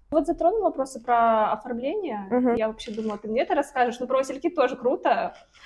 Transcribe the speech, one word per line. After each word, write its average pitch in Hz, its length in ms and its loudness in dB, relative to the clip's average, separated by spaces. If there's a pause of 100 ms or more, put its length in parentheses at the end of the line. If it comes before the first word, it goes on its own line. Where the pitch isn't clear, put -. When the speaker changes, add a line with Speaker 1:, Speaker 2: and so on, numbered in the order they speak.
(100)
Speaker 1:
Вот 294 160 2
затронула 359 380 0
вопросы 269 360 -2
про 226 520 4
оформление. 247 800 -4
Speaker 2:
Мгм. 247 260 2
Speaker 1:
Я 220 120 2
вообще 220 240 -10
думала, 214 260 -4
ты 214 100 -10
мне 226 140 0
это 359 120 0
расскажешь. 254 460 0
Ну, 247 80 -4
про 269 100 2
васильки 269 320 -2
тоже 262 260 2
круто. 240 560 0 (340)